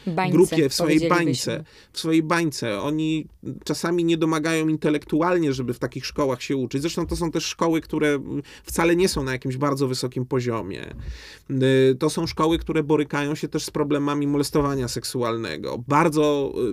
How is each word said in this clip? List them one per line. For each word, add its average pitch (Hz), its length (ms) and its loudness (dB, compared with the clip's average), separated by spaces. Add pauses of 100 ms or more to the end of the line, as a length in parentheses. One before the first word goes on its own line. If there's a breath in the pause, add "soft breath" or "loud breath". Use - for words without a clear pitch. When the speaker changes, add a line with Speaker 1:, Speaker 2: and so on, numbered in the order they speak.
Speaker 1:
Bańce, 156 260 -2
Speaker 2:
grupie, 156 360 4
w 131 60 -2
swojej 156 260 2
Speaker 1:
powiedzielibyśmy. 165 520 0
Speaker 2:
bańce, 160 120 -8 (280 loud breath)
w - 60 -12
swojej 165 240 2
bańce. 156 580 0
Oni 156 460 -2 (380)
czasami 170 400 0
nie 170 120 2
domagają 160 520 0
intelektualnie, 156 840 2
żeby 123 220 -4
w - 40 -10
takich 131 280 -6
szkołach 131 360 -2
się 143 140 -2
uczyć. 135 260 -2
Zresztą 165 240 -2
to 175 100 -4
są 165 140 -2
też 160 140 -2
szkoły, 165 360 0
które, 151 280 -2
mm, 143 340 -2 (220 loud breath)
wcale 170 320 2
nie 180 120 4
są 156 140 -2
na 131 100 -2
jakimś 127 240 -4
bardzo 139 320 0
wysokim 127 380 -4
poziomie. 113 680 -4 (560 loud breath)
E, 131 480 6
to 156 120 0
są 165 160 -2
szkoły, 160 320 2
które 160 240 -2
borykają 147 520 0
się 156 140 -4
też 151 160 -4
z - 60 -8
problemami 143 560 0
molestowania 139 640 0
seksualnego. 113 1000 -4
Bardzo, 147 680 2 (180)